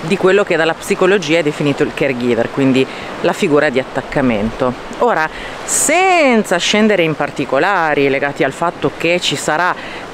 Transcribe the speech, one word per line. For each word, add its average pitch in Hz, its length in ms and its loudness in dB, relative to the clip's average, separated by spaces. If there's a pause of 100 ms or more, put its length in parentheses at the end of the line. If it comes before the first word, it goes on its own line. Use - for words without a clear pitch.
di 175 140 -2
quello 190 260 4
che 180 140 0
dalla 160 180 2
psicologia 175 640 2
è 170 40 2
definito 147 400 0
il 135 120 -2
caregiver, 120 560 0
quindi 131 340 2 (360)
la 175 120 2
figura 151 380 2
di 123 80 0
attaccamento. 123 920 -2 (260)
Ora, 165 300 0 (360)
senza 302 920 2
scendere 208 460 2
in 160 120 0
particolari 147 920 0
legati 139 360 -2
al 135 80 0
fatto 170 440 -2
che 175 240 0
ci - 160 -4
sarà 165 380 0 (400)